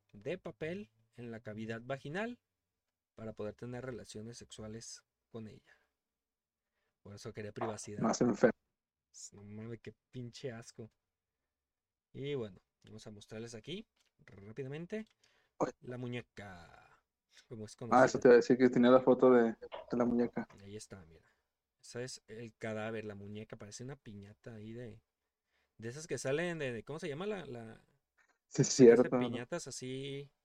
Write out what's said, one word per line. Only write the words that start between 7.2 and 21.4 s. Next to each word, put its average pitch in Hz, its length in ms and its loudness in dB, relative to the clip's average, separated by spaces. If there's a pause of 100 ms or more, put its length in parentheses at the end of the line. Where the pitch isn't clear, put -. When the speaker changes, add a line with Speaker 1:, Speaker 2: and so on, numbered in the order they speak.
Speaker 1:
quería 104 200 -10
privacidad. 107 480 -8
Speaker 2:
Más - 200 2
enfermo. 120 340 6 (760)
Speaker 1:
No 101 100 -20
mames, 107 380 -12
qué - 120 -16 (200)
pinche 123 400 -12
asco. 113 380 -16 (1200)
Y 135 220 -6
bueno, 104 240 -6 (260)
vamos 104 220 -20
a 113 40 -14
mostrarles 110 440 -14
aquí 160 320 -14 (400)
rápidamente 139 840 -12 (500)
Speaker 2:
Ay. - 140 -2 (100)
Speaker 1:
la 123 160 -12
muñeca, 101 1000 -12 (480)
como 110 160 -12
es - 100 -16
Speaker 2:
Ah, - 40 -20
Speaker 1:
conocida. 123 260 4
Speaker 2:
eso 123 160 2
te - 80 8
iba 120 60 12
a - 20 12
decir 117 220 6
que 127 120 6
tenía 123 200 6
la 127 100 10
foto 127 320 8
de, 117 240 6 (340)
de 120 60 -2
la 120 80 2
muñeca. 120 420 0 (140)
Speaker 1:
Ahí 101 160 -14
está, 95 300 -16
mira. 80 220 -20 (540)